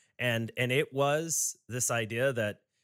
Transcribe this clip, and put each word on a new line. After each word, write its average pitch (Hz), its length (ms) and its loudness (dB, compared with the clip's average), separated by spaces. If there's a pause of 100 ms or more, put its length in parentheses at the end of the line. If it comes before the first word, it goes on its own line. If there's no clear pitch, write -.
(200)
And, 117 360 0
and 123 140 0
it 139 220 0
was 147 640 0 (120)
this 120 220 -2
idea 117 420 0
that 107 280 -2 (240)